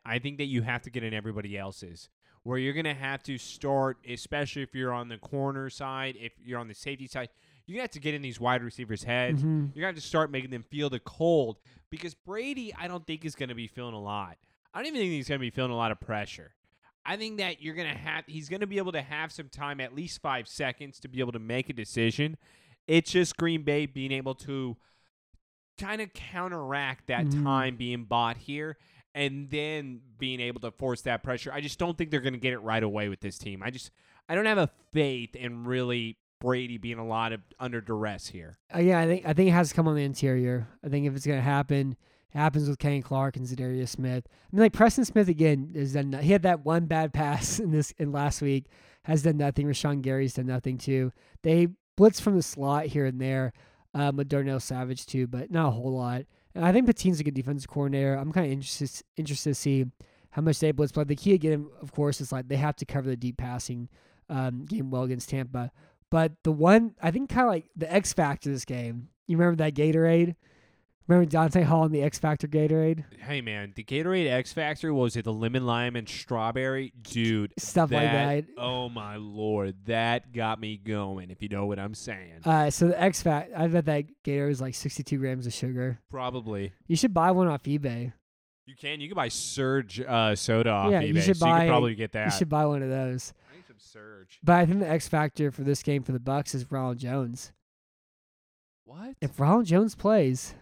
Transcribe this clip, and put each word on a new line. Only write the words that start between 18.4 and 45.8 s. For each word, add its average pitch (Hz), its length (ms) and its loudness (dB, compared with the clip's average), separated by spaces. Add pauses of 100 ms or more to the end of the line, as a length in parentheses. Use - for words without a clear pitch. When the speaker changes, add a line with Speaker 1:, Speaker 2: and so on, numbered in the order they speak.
Speaker 1:
gonna 202 180 -8
be 196 100 -6
able 185 140 -4
to 156 100 -4
have 151 300 -8
some 147 160 -16
time, 143 320 -10
at 127 160 -10
least 165 260 -12
five 131 240 -4
seconds, 139 540 -8
to 143 80 -16
be 127 100 -10
able 123 140 -2
to 117 80 -8
make 117 300 -4
a - 20 -8
decision. 117 640 -2 (500)
It's 165 240 4
just 180 260 2
Green 165 280 -2
Bay 147 220 0
being 135 260 -8
able 135 240 -4
to 135 400 -8 (1040)
kinda 214 300 -8
counteract 143 1000 -6
that 131 180 0
Speaker 2:
Mm-hmm. 143 180 0
Speaker 1:
time 131 320 0
being 120 280 -6
bought 117 320 0
here 151 400 -10 (380)
and 139 360 -6
then 147 500 -6 (180)
being 127 220 -6
able 120 200 -6
to 117 100 -8
force 127 320 -4
that 120 200 -2
pressure. 127 300 -6
I 147 80 -8
just 147 180 -8
don't 175 200 -4
think 160 120 -4
they're 151 100 0
gonna 127 180 -4
get 127 140 0
it 123 60 -6
right 110 240 -2
away 104 260 -2
with 98 120 -8
this 98 180 -10
team. 98 240 -12
I 113 80 -6
just, 127 200 -12 (380)
I 165 60 -4
don't 202 120 0
have 214 120 2
a 156 120 2 (220)
faith 135 420 -2
in 120 300 -10
really 123 540 -4 (220)
Brady 123 380 -2
being 113 200 -10
a 113 80 -8
lot 113 260 -2
of 110 80 -6 (180)
under 123 220 -6
duress 107 480 -6
here. 82 300 -16 (160)
Speaker 2:
Uh, 170 60 0
yeah, 175 200 6
I 165 60 2
think, 180 200 0
I 156 60 2
think 185 160 6
it 175 40 8
has 170 180 4
to - 40 -10
come 165 140 4
on 151 80 2
the 147 80 0
interior. 127 640 0 (160)
I 160 40 -8
think 143 180 0
if 139 100 -2
it's 135 100 -8
gonna 143 140 0
happen, 139 560 0 (380)
it 147 40 -4
happens 151 300 2
with 143 100 -2
Kenny 143 240 0
Clark 135 340 -2
and 127 100 -6
Za'Darius 127 440 -4
Smith. 127 380 -4
I - 280 -10
mean, 208 60 10
like, 226 100 10
Preston 233 320 6
Smith, 208 240 4
again, 156 480 4
has 139 160 -2